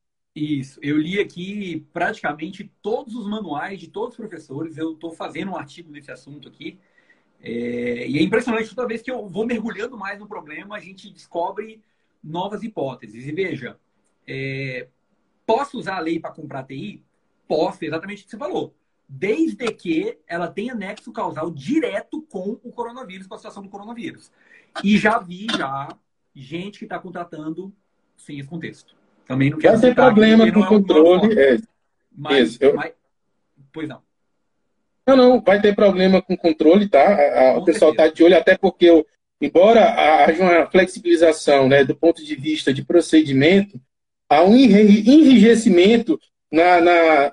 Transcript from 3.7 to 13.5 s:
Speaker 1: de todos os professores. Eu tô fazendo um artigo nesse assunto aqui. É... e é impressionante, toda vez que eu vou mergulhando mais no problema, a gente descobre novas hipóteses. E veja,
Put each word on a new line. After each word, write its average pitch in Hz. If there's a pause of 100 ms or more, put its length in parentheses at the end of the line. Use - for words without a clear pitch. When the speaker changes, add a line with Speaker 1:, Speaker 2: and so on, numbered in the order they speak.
Speaker 1:
de 160
todos 233
os -
professores. 160
Eu 160
tô 165
fazendo 165
um 175
artigo 156
nesse 143
assunto 139
aqui. - (640)
É... 120
e 143
é -
impressionante, 226
toda 247
vez 226
que -
eu 214
vou 190
mergulhando 226
mais 202
no 208
problema, 180
a 208
gente 190
descobre 202 (420)
novas 185
hipóteses. 120
E 147
veja, 156 (500)